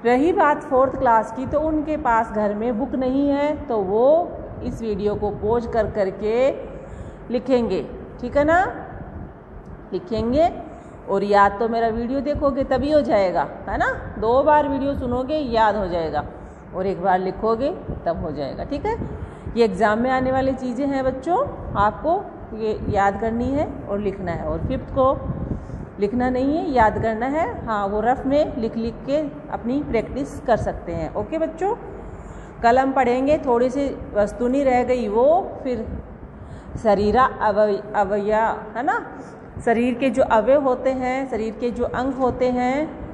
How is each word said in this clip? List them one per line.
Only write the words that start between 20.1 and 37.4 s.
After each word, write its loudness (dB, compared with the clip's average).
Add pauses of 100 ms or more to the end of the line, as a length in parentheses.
आने 2
वाली 2
चीज़ें -4
हैं -2
बच्चों, 0 (280)
आपको 2 (320)
ये -2
याद 2
करनी 0
है 0 (200)
और -2
लिखना -4
है। -6
और -2
फिफ्थ -4
को 2 (840)
लिखना 0
नहीं 0
है, -2
याद 4
करना -2
है। -2
हाँ, -2
वो -2
रफ 0
में 2
लिख -4
लिख -4 (120)
के 0 (320)
अपनी -2
प्रैक्टिस -4
कर 2
सकते -6
हैं। -4
ओके -4
बच्चों, -2 (880)
कल 6
हम 2
पढ़ेंगे, 4
थोड़ी 2
सी -2 (180)
वस्तु 2
नहीं 2
रह 4
गई 0
वो, 4 (100)
फिर -4 (920)
शरीरा 4
अवय-, 0